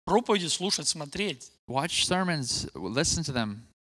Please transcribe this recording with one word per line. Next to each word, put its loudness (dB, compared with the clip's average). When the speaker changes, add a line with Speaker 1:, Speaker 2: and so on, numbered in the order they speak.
Speaker 1:
Проповеди 4
слушать, -2
смотреть. -4
Speaker 2:
Watch 0
sermons, 0
listen 0
to -4
them. -2